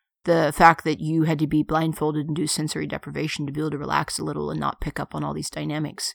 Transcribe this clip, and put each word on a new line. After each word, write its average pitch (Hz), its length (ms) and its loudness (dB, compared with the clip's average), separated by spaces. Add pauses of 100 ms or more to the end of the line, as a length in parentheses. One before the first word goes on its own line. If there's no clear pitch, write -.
(260)
The 160 280 4
fact 165 300 8
that 156 160 0
you 156 240 2
had 160 160 2
to 151 80 2
be 151 160 4
blindfolded 151 640 0
and 156 80 -2
do 151 120 0
sensory 151 380 -2
deprivation 147 600 -4
to 139 60 -6
be 147 80 -4
able 156 100 -2
to 147 60 -6
relax 147 420 -4
a - 60 -4
little 147 260 -4
and 156 80 -4
not 139 220 -4
pick - 180 -6
up 143 160 -8
on 147 80 -6
all 143 100 -6
these 156 160 -6
dynamics 151 640 -6